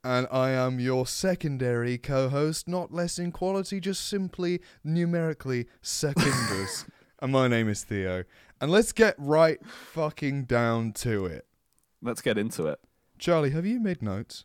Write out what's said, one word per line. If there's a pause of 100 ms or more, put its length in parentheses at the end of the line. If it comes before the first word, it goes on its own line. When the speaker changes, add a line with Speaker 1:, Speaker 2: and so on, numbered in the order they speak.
Speaker 1:
And
I
am
your
secondary
co-host,
not
less
in
quality,
just
simply (220)
numerically (160)
secondus.
Speaker 2:
<laughs> (240)
Speaker 1:
And
my
name
is
Theo. (340)
And
let's
get
right
fucking
down
to
it. (540)
Speaker 2:
Let's
get
into
it. (400)
Speaker 1:
Charlie,
have
you
made
notes?